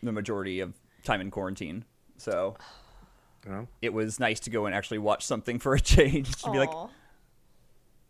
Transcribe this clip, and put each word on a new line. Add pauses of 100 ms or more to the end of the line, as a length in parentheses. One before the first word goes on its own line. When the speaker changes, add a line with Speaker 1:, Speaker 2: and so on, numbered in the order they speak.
Speaker 1:
the
majority
of (300)
time
in
quarantine. (340)
So (960)
Speaker 2:
Oh. (140)
Speaker 1:
it
was
nice
to
go
and
actually
watch
something
for
a
<laughs>
change. (120)
To
be
like,
Speaker 3:
Aw. (1200)